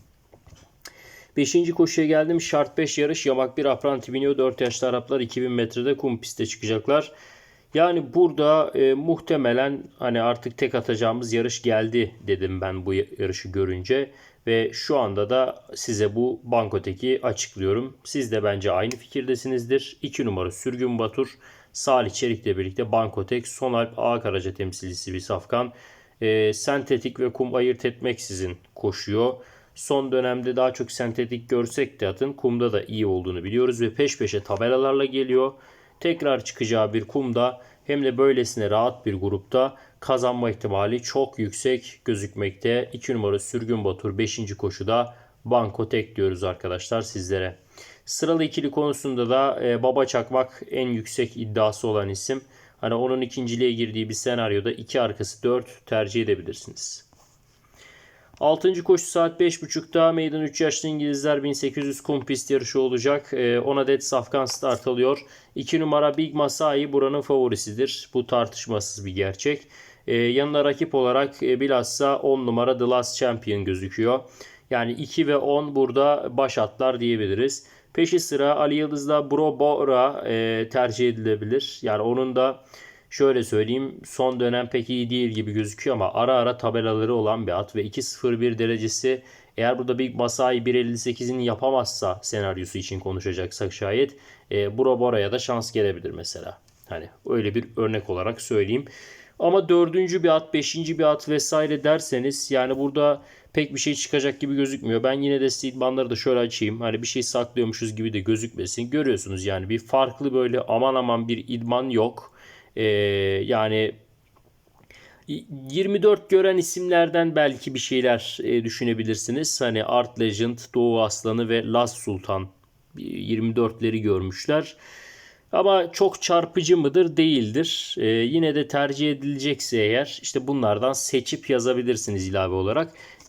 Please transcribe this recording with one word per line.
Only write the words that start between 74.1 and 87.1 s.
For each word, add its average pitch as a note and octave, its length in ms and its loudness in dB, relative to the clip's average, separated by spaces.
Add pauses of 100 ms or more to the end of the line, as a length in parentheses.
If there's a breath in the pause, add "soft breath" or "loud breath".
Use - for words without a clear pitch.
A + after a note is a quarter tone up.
Yani A#2 200 0
iki D3 360 -2
ve C#3+ 100 4
on C#3+ 380 0
burada C#3 560 2
baş B2+ 260 0
atlar B2 420 0
diyebiliriz. A#2 680 0 (260 soft breath)
Peşi E3+ 260 2
sıra C#3+ 360 2
Ali D3 200 2
Yıldız'la D3 560 0
Bro C#3+ 280 2
Bora, C#3+ 680 4
e, A2+ 440 0
tercih B2 380 2
edilebilir. A2 720 -2
Yani G#2+ 200 0
onun B2+ 340 0
da C3 280 2 (460 loud breath)
şöyle C3 340 4
söyleyeyim, A#2 520 0 (100)
son B2+ 340 0
dönem A#2+ 300 0
pek A#2+ 200 -2
iyi B2 200 -2
değil B2 200 0
gibi G#2+ 220 -4
gözüküyor G#2+ 440 -2
ama F#2+ 180 0
ara B2 200 4
ara A#2+ 240 2
tabelaları A2+ 560 0